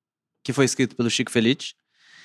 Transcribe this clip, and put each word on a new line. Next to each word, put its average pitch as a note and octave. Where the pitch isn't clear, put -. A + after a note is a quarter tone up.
que -
foi C3+
escrito B2+
pelo A#2+
Chico A2+
Felitti, A#2+